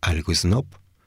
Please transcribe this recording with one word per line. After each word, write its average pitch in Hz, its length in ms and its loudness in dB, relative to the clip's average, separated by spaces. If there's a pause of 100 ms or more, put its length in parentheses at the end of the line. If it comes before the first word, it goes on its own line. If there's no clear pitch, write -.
¿Algo 82 320 0
snob? 101 320 0 (400)